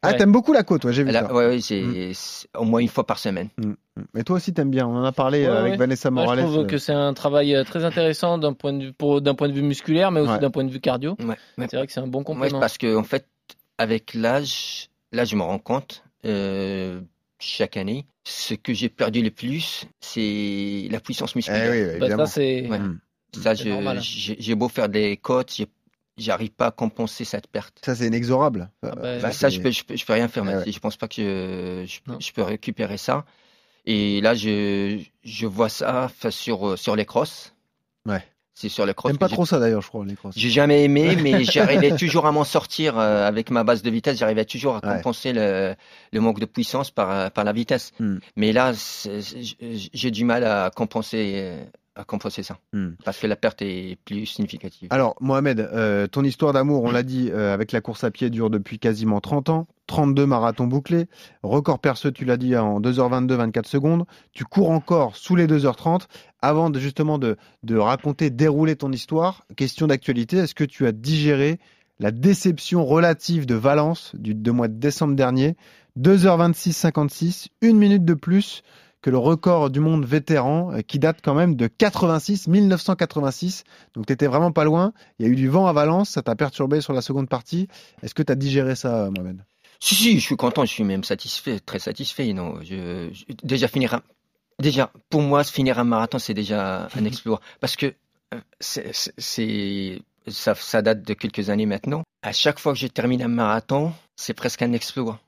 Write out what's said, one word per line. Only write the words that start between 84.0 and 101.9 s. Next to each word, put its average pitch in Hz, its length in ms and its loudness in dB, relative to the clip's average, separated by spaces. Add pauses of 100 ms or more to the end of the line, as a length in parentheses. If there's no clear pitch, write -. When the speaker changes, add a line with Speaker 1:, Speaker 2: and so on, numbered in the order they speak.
Speaker 1:
t'étais 139 220 2
vraiment 156 240 4
pas 156 120 2
loin. 170 280 4 (260)
Il 110 80 0
y - 20 6
a 120 40 6
eu 131 40 4
du 131 120 2
vent 185 180 4
à 175 60 4
Valence, 160 380 4
ça 139 120 -4
t'a 113 140 -2
perturbé 143 440 0
sur 143 120 -6
la 127 100 0
seconde 135 260 -2
partie. 165 380 -4 (380)
Est-ce 113 100 -10
que 160 80 -2
t'as 139 140 2
digéré 135 400 0
ça, 113 400 -2
Mohamed ? 92 260 -8 (400)
Speaker 3:
Si, - 120 2
si, 208 260 4
je - 40 -4
suis 143 120 -2
content, 123 300 2
je - 40 -2
suis - 140 -2
même 98 200 -2
satisfait, - 540 -6
très - 200 -10
satisfait. 113 560 -6
Non, 87 280 -6
je, 87 520 -8
je, - 100 -20 (180)
déjà 131 240 0
finir 123 280 -2
un, - 80 -4 (560)
déjà, 135 340 2 (160)
pour 151 140 2
moi, 143 200 4
finir 131 360 0
un 120 60 2
marathon, 117 340 0
c'est 113 160 -6
déjà 95 600 -4
un 123 60 -4
Speaker 1:
Mhm. 107 60 0
Speaker 3:
exploit. 110 340 -4 (200)
Parce - 160 -4
que, - 180 -2 (400)
euh, 120 40 -10 (220)
c'est, - 320 -10
c'est, - 240 -8
c'est, 98 840 -6 (260)
ça, 107 260 -2
ça - 280 -2
date 110 180 2
de 104 140 -6
quelques 104 340 -6
années 107 160 0
maintenant. 135 380 -4 (180)